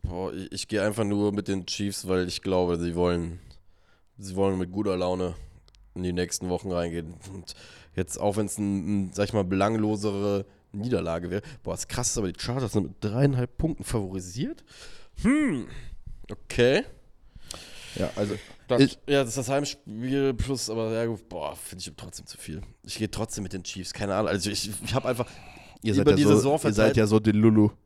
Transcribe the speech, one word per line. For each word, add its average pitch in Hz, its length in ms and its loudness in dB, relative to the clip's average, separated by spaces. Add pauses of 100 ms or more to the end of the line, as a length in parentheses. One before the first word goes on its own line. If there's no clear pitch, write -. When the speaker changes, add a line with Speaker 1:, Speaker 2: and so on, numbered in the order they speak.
Speaker 1:
Boah, 87 300 -6
ich, 92 200 -10
ich - 160 -10
geh 107 120 0
einfach 107 240 0
nur 101 280 2
mit 101 160 -4
den 95 180 -2
Chiefs, 101 400 -6
weil 92 220 2
ich - 140 -6
glaube, 90 360 2
sie 85 160 -2
wollen, 87 460 0 (760)
sie 95 180 -8
wollen 98 220 2
mit 90 120 -4
guter 98 260 -2
Laune 90 380 0 (600)
in 90 80 -8
die 90 100 0
nächsten 90 380 -4
Wochen 90 200 -2
reingehen. 85 440 -4 (200)
Und 92 200 -14 (420)
jetzt, 92 240 -6
auch 101 160 0
wenn's 104 220 -2
ein, 98 480 -2
ein, 90 60 -10
sag 101 120 0
ich - 80 -4
mal, 104 120 2
belanglosere 101 1000 0 (260)
Niederlage 87 580 -2
wäre. 98 120 -2 (200)
Boah, 87 100 -6
das - 80 -6
ist - 80 -8
krass, - 300 -2
aber 98 120 0
die - 100 -10
Chargers 123 320 -2
sind 104 120 2
mit 69 160 -8
dreieinhalb 127 580 0
Punkten 160 240 -2
favorisiert? 98 800 -4 (600)
Hm, 226 440 0 (640)
okay. 131 540 4 (1120)
Speaker 2:
Ja, - 180 -2
also 104 200 -2 (340)
Speaker 1:
Das, 127 140 6
Speaker 2:
ich - 160 4 (100)
Speaker 1:
ja, 143 120 4
das 120 100 -2
ist 123 80 -4
das 123 100 -4
Heimspiel 135 840 -2
plus, 127 340 -4
aber 113 240 -2
ja 117 140 0
gut, 113 240 -6
boah, 76 260 -6
find - 240 -14
ich 87 160 -10
trotzdem - 300 -16
zu - 100 -18
viel. - 240 -10 (240)
Ich - 140 -12
geh 107 100 -2
trotzdem 107 360 -6
mit 95 100 -8
den 92 100 -8
Chiefs, - 300 -10
keine 98 200 -2
Ahnung. 101 140 2
Also 98 220 0
ich, 101 200 -4 (140)
ich - 100 -6
hab 131 120 -2
einfach 123 200 -2 (560)
Speaker 2:
Ihr 107 120 0
seid 95 80 4
Speaker 1:
über 147 80 8
Speaker 2:
ja 98 80 8
Speaker 1:
die - 60 6
Speaker 2:
so, 104 100 10
Speaker 1:
Saison 123 220 6
Speaker 2:
ihr - 20 2
seid - 160 2
Speaker 1:
verteilt 110 240 6
Speaker 2:
ja 107 80 8
so 107 140 6
den 107 160 4
Lulu. 107 340 8 (160)